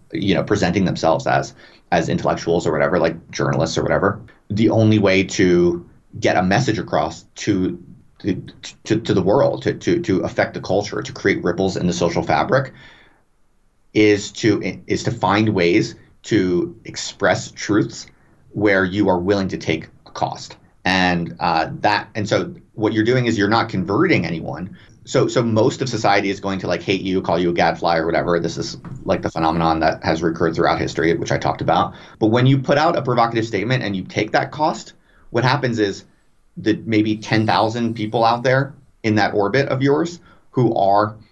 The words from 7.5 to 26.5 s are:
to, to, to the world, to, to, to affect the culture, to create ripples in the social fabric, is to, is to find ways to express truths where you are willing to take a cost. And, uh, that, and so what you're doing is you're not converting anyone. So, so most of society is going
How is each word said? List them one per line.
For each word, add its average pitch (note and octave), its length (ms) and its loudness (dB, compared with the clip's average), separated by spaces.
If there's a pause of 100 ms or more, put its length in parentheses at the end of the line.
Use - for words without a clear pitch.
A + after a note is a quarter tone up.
to, - 220 -4 (420)
to, G#2+ 160 0
to - 120 -2
the F#2+ 100 2
world, A2+ 420 2
to, E2+ 100 0
to, - 260 0
to F2+ 200 0
affect - 340 -2
the - 80 -8
culture, - 400 -2
to - 100 -12
create F2 320 -2
ripples F2+ 320 -2
in F2 100 -2
the E2+ 60 0
social E2+ 300 0
fabric, E2 500 0 (1200)
is G#2 400 4
to, - 540 0
is G2 160 -2
to - 80 -2
find G#2+ 400 2
ways F2+ 440 2 (280)
to F2+ 520 0 (120)
express - 640 -2
truths - 560 -2 (440)
where G2 340 2
you G2 240 0
are F2 100 4
willing F#2+ 300 0
to F2 100 -6
take E2 300 -4 (180)
a - 60 -20
cost. - 440 -8 (280)
And, F2+ 560 0
uh, E2 300 0 (100)
that, G#2 340 0
and G#2 140 -6
so F3 260 -2 (200)
what G#2 180 0
you're A2 120 0
doing B2 220 2
is A2 100 0
you're G2+ 120 2
not A2+ 200 2
converting G2+ 560 0
anyone. E2 540 -8 (280)
So, B2+ 200 2
so B2+ 160 0
most A#2 400 0
of C3+ 60 -4
society G2+ 420 2
is F#2+ 80 -4
going F#2+ 220 -6